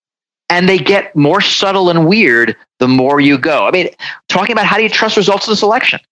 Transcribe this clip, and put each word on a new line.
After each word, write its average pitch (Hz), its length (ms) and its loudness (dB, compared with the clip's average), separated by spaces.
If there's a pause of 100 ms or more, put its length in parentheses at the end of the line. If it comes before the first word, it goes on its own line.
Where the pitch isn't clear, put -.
(480)
and 180 200 0
they 190 80 2
get 190 380 -2
more 156 260 2
subtle 196 480 -2
and 170 160 0
weird 127 520 2 (240)
the 127 80 0
more 131 320 2
you 143 180 2
go. 143 260 0
I 110 60 0
mean, 180 200 -2 (380)
talking 196 240 -2
about 208 140 -2
how 202 100 0
do 220 60 0
you 214 60 0
trust 220 280 -2
results 202 300 0
of 220 60 -2
this 208 100 -2
election? 220 380 0 (120)